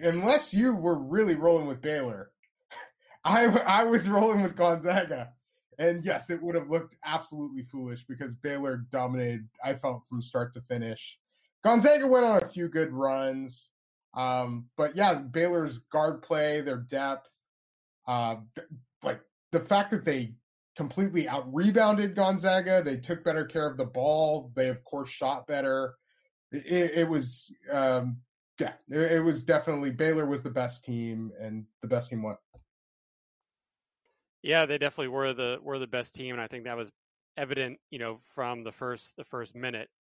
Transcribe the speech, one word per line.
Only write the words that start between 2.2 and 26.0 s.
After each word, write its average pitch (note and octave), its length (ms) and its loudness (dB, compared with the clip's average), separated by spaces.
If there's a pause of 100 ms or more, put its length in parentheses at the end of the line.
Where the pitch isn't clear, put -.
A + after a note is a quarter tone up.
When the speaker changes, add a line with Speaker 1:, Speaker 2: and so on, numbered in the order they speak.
Speaker 1:
<laughs> - 460 -20
I, A3 200 6
I G#3+ 400 6
was A3+ 240 2
rolling G3+ 340 4
with F#3 140 0
Gonzaga. E3+ 760 2 (480)
And E3+ 240 2
yes, F3+ 280 -4
it E3+ 120 -4
would E3+ 120 -4
have D3 160 -2
looked E3 340 -2
absolutely D3+ 580 -6
foolish B2 420 -10
because B2+ 300 -10
Baylor C#3 560 -6
dominated, B2 560 -4 (160)
I C3+ 120 -2
felt, B2+ 340 -6
from A#2+ 140 -6
start B2 320 -4
to B2 80 -14
finish. A#2 560 -8 (440)
Gonzaga C4+ 440 6
went B3+ 180 6
on G#3+ 180 4
a - 60 -8
few F3 200 -4
good D#3+ 260 0
runs. C3+ 720 -2 (460)
Um, B2 640 -2
but D3+ 180 0
yeah, F#3+ 160 4
Baylor's D3+ 680 0 (120)
guard D3+ 300 0
play, D3+ 400 0
their C3+ 160 -4
depth, C3+ 500 -6 (800)
uh, A#2 280 0 (180)
th-, - 120 -12 (360)
like, - 180 -4 (320)
the E3 80 2
fact G3+ 300 2
that - 160 -2
they B2+ 260 -2 (440)
completely D#3+ 520 -2
out-rebounded F#3+ 840 2
Gonzaga, F#3 680 4
they C#3 140 -2
took E3+ 260 -6
better D#3 220 0
care D3+ 220 -2
of C3+ 100 -4
the C3 80 -2
ball, D3 720 0
they, C3 120 2
of B2+ 140 -4
course, - 280 -8
shot C3+ 360 -4
better. C3+ 500 -2 (560)